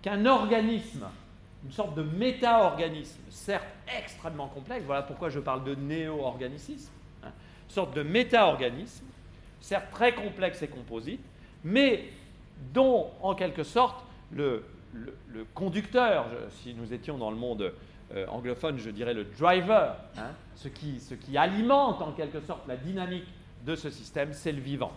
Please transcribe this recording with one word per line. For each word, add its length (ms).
qu'un 240
organisme, 800
une 80
sorte 220
de 80
méta-organisme, 1160
certes 340
extrêmement 520
complexe, 360
voilà 180
pourquoi 260
je 100
parle 240
de 120
néo-organicisme, 1160
hein, 60
une 60
sorte 200
de 80
méta-organisme, 1040
certes 300
très 240
complexe 480
et 60
composite, 520
mais 400
dont, 380
en 140
quelque 280
sorte, 400
le, 320
le, 200
le 240
conducteur, 760
je, 320
si 120
nous 200
étions 240
dans 120
le 60
monde, 380
euh, 140
anglophone, 500
je 100
dirais 240
le 120
driver, 720
hein, 140
ce 140
qui, 320
ce 140
qui 220
alimente 640
en 120
quelque 280
sorte 280
la 80
dynamique 520
de 80
ce 160
système, 420
c'est 200
le 100
vivant. 340